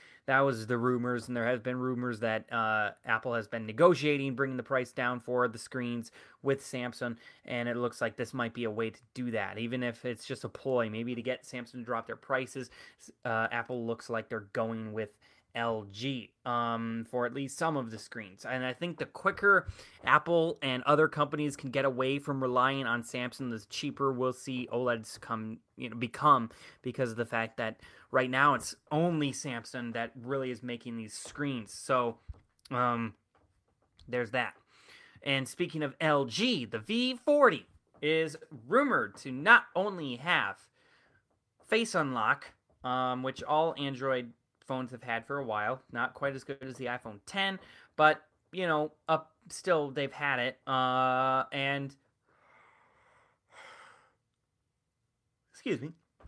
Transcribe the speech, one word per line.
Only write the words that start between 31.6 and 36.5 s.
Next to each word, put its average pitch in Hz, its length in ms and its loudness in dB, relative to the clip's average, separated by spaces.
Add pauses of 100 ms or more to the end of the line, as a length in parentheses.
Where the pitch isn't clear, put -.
So, 120 460 0 (520)
um, 120 440 2 (920)
there's 117 260 -4
that. 120 200 -2 (680)
And 135 260 0
speaking 156 340 -4
of 139 200 -4
L 147 240 4
G, 160 400 0